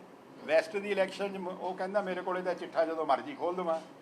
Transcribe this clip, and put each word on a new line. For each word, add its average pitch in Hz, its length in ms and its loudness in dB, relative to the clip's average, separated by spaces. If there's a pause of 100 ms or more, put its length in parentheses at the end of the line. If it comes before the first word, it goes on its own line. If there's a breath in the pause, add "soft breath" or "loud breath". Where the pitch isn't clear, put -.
(440)
ਵੈਸਟ 254 320 4
ਦੀ 202 140 -2
ਇਲੈਕਸ਼ਨ 190 420 0
'ਚ 196 40 -6
ਮ-, 185 120 -4
ਉਹ 185 260 -4
ਕਹਿੰਦਾ 196 280 0
ਮੇਰੇ 180 200 -2
ਕੋਲੇ 180 200 0
ਤਾਂ 180 120 0
ਚਿੱਠਾ 165 300 0
ਜਦੋਂ 160 220 0
ਮਰਜ਼ੀ 135 280 2
ਖੋਲ 165 220 -2
ਦੇਵਾਂ। 165 240 0 (220)